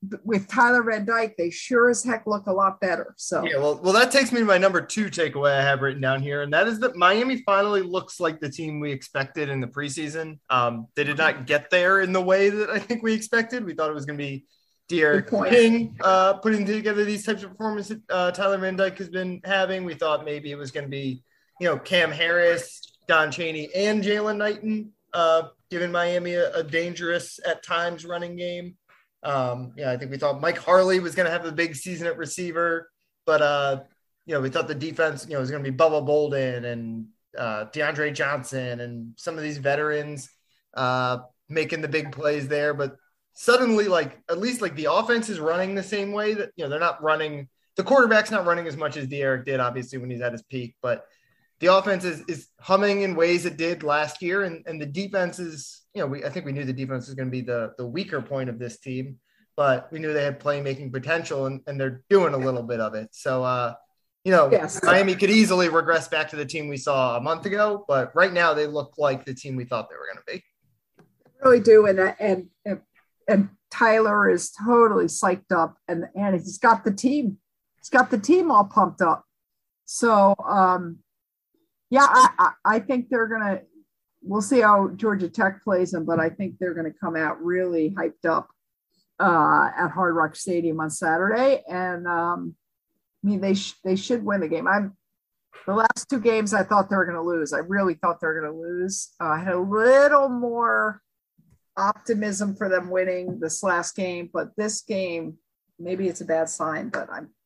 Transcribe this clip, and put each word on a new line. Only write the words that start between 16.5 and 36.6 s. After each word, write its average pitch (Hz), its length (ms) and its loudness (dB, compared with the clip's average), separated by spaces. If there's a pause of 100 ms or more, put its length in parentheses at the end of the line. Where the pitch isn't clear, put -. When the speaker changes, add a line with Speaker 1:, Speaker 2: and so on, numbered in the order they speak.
Speaker 2:
together 208 400 0
these 208 180 -4
types 202 200 -4
of 190 80 -16
performances, 214 480 -6 (100)
uh, 180 220 0
Tyler 196 260 0
Van 185 180 -4
Dyke 185 220 0
has 185 120 -10
been 185 360 -6
having. 190 400 -2
We 170 80 -8
thought 151 320 -2
maybe 147 260 -8
it 143 60 -10
was 139 140 -12
gonna 143 160 -8
be, 135 360 -8 (380)
you 180 60 0
know, 180 100 0
Cam 170 340 0
Harris, 170 680 0 (260)
Don 156 240 4
Chaney, 156 440 -6
and 208 280 0
Jalen 208 340 -2
Knighton, 214 540 -4 (220)
uh, 160 360 2 (200)
giving 175 220 -4
Miami 175 420 -2
a, 175 200 0
a 165 100 -2
dangerous 170 840 -4
at 165 180 -4
times 170 420 -4
running 175 300 -8
game. 175 400 -10 (480)
Um, 127 540 -4
yeah, 139 140 -4
I 123 60 -4
think 131 140 -10
we 139 60 -10
thought 139 240 -2
Mike 170 160 -2
Harley 185 420 4
was 175 160 -6
gonna 175 140 2
have 165 160 -4
a 160 60 -6
big 156 240 -2
season 170 320 -8
at 170 100 -4
receiver, 165 720 -4 (360)
but, 156 160 4
uh, 143 400 2 (440)
you 165 80 -6
know, 143 80 0
we 131 80 -2
thought 165 180 -2
the 156 80 -6
defense, 151 520 -2
you 160 60 -10
know, 143 60 -2
was 131 100 -4
gonna 143 140 -6
be 135 80 -4
Bubba 151 340 2
Bolden 139 600 0